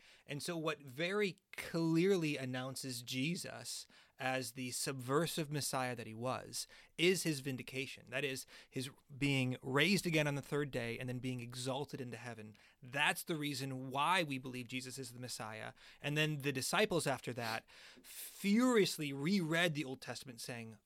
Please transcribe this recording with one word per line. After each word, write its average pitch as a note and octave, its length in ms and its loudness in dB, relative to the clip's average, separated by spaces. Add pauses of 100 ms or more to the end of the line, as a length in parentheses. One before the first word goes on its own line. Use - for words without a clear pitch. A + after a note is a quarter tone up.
(260)
And C#3+ 160 -6
so F3 140 -4
what D#3 260 0
very E3+ 540 0 (200)
clearly E3 840 4
announces B2+ 640 -4
Jesus B2+ 840 -4 (320)
as C3 340 0
the B2+ 180 -4
subversive C#3+ 840 0
Messiah C3 420 0
that A#2 120 -8
he A2 80 -10
was A2+ 520 -4 (300)
is F3 280 4
his D3+ 160 0
vindication. C3 680 -6
That C3 160 -2
is, C3 220 -4 (240)
his C3 180 -4 (300)
being C3 440 2
raised D#3 440 4
again D#3 200 4
on C#3+ 100 0
the C#3 40 -4
third D3 300 -2
day A#2 280 -4
and B2+ 80 -6
then B2 120 -2
being B2+ 240 -4
exalted B2+ 580 -4
into A#2+ 160 -8
heaven. A2 380 -10 (280)
That's C#3+ 420 0
the E3+ 120 -2
reason C3+ 540 -4
why D#3+ 360 4
we C3+ 120 -2
believe B2 300 -8
Jesus B2+ 300 -6
is B2 120 -8
the A#2+ 100 -12
Messiah. A2+ 520 -8 (280)
And D3 160 0
then D3+ 240 4
the C#3+ 100 0
disciples D3+ 560 2
after C#3 280 -2
that A2+ 300 -4 (380)
furiously G3+ 1080 4
reread E3 640 4
the C#3+ 100 0
Old C3 160 -6
Testament A#2+ 400 -8
saying, A2+ 460 -8